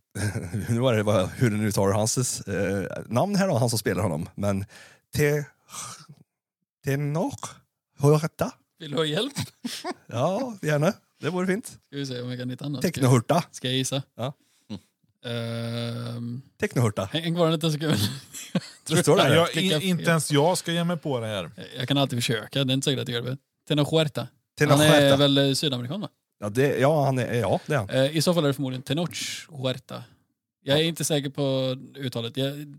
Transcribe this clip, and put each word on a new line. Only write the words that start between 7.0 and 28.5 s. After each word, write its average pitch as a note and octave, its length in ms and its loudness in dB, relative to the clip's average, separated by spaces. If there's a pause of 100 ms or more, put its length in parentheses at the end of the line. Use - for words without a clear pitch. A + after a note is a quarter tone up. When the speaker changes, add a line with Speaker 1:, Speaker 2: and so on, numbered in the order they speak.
Speaker 1:
Huerta? D3+ 520 2 (280)
Speaker 2:
Vill D#3 120 -12
du C#3+ 60 -4
ha D#3 80 0
hjälp? G3 280 -2 (760)
Speaker 1:
Ja, F#3+ 540 -2
gärna. D3+ 320 2 (280)
Det C3 80 -2
vore F3+ 180 -2
fint. F#3+ 200 -2
Speaker 2:
Ska - 100 -18 (200)
vi C#3 80 -6
se B2 160 -8
om B2 80 -8
vi B2 80 -8
kan B2+ 120 -6
hitta B2+ 160 -10
annat. C#3 160 -6
Speaker 1:
Technohurta. C#3 720 4
Speaker 2:
Ska - 160 -10
jag B2+ 100 -2
gissa? C3 240 -2 (160)
Speaker 1:
Ja. B2+ 160 -6 (920)
Speaker 2:
Ehm, A#2 1160 -6 (180)
Speaker 1:
Technohurta. A2+ 520 0
Speaker 2:
häng, D#3+ 120 -2
häng E3+ 120 0
kvar F3 100 4
en D#3+ 80 4
liten D#3+ 180 0
sekund. D3 260 0 (420)
<laughs> - 480 -8
Speaker 1:
Det D#3+ 100 2
står F3 200 6
där. - 120 6
Speaker 3:
Nej, B2 80 6
jag, E3 120 4
Speaker 2:
Klicka D#3+ 260 2
Speaker 3:
in, D3+ 60 0
Speaker 2:
fel. F#3+ 80 0
Speaker 3:
inte E3+ 220 0
ens D#3+ 200 2
jag D#3 260 4
ska - 140 -6
ge E3+ 120 0
mig E3+ 140 -2
på C3+ 220 -2
det A2+ 80 -4
här. F#2+ 240 -4 (260)
Speaker 2:
Jag C3 100 -4
kan C#3 100 2
alltid C3+ 220 2
försöka. A#2 440 -2
Det B2+ 80 0
är - 20 2
inte C3+ 120 0
säkert B2+ 160 0
att A#2+ 80 -6
jag A#2+ 160 -4
gör B2+ 60 -6
det. C#3 60 -8 (300)
Tenoch D3 240 2
Huerta. D#3 360 0 (300)
Speaker 1:
Tenoch D3 200 6
Speaker 2:
Han D3 100 6
är D3+ 140 8
Speaker 1:
Huerta. C#3 160 6
Speaker 2:
väl, C#3 200 4
eh, C#3 160 4
sydamerikan, C3 480 -4
va? D#3+ 80 -10 (300)
Speaker 1:
Ja, G#2 100 -6
det, A#2+ 280 2
ja, C#3+ 280 4
han C3+ 140 0
är, A2 140 -4
ja, A#2 320 0
det D3+ 80 -4
är D3 40 0
han. G2+ 120 -4
Speaker 2:
Eh, C3+ 280 0
i D3+ 40 0
så F3+ 120 2
fall E3 100 2
är D3 40 2
det C#3 60 2